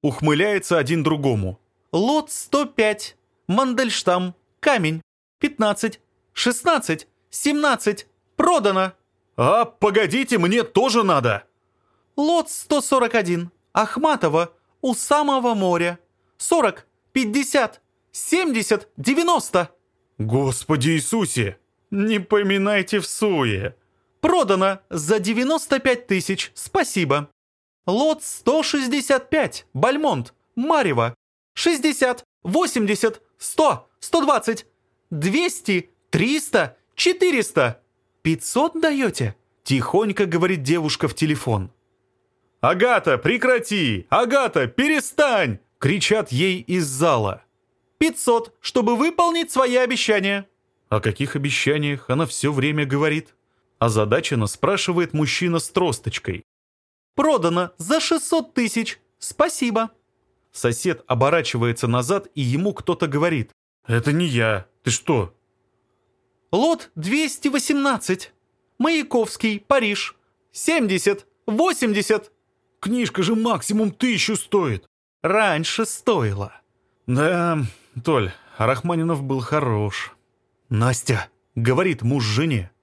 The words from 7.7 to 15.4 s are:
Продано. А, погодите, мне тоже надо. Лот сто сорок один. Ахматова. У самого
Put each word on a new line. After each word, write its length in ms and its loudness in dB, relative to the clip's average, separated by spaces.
Продано. 580 2
А, 280 4
погодите, 760 0
мне 240 2
тоже 400 2
надо. 420 2
Лот 340 0
сто 320 -2
сорок 340 2
один. 360 0
Ахматова. 840 0
У 140 0
самого 580 2